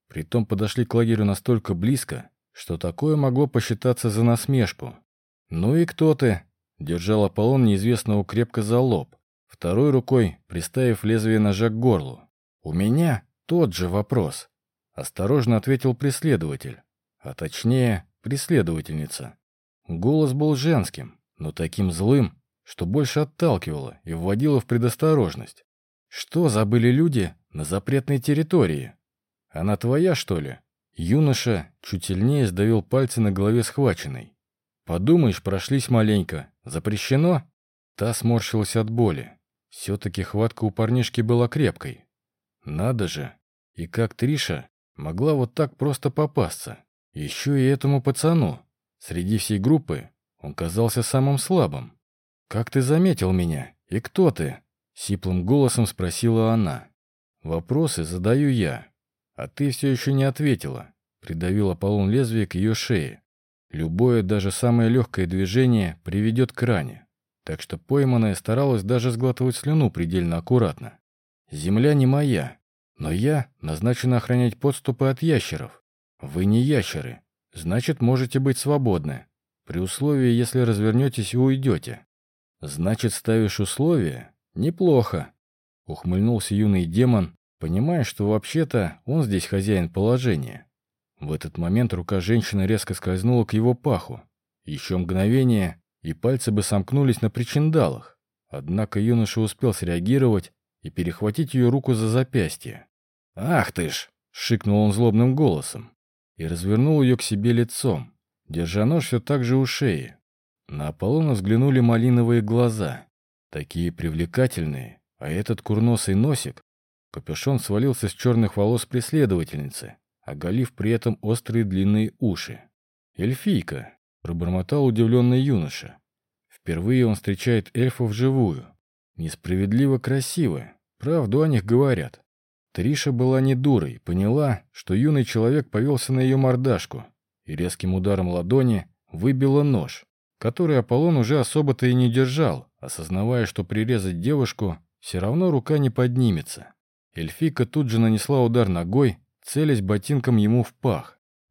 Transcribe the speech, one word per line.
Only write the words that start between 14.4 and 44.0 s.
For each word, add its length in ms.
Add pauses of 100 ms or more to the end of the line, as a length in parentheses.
осторожно 640
ответил 360
преследователь, 880 (380)
а 160
точнее, 720 (160)
преследовательница. 1160 (500)
Голос 460
был 220
женским, 640 (180)
но 140
таким 400
злым, 500 (220)
что 240
больше 340
отталкивало 840
и 100
вводило 460
в 60
предосторожность. 1000 (420)
"Что 420
забыли 400
люди 440 (180)
на 120
запретной 560
территории? 760 (560)
Она 280
твоя, 380
что 240
ли?" 200 (360)
Юноша 720 (120)
чуть 240
сильнее 420
сдавил 340
пальцы 400
на 100
голове 320
схваченной. 720 (500)
"Подумаешь, 580
прошлись 460
маленько. 600 (140)
Запрещено?" 800 (520)
Та 180
сморщилась 600
от 140
боли. 480 (360)
Все-таки 480
хватка 440
у 40
парнишки 520
была 260
крепкой. 580 (580)
Надо 440
же, 260 (400)
и 140
как 260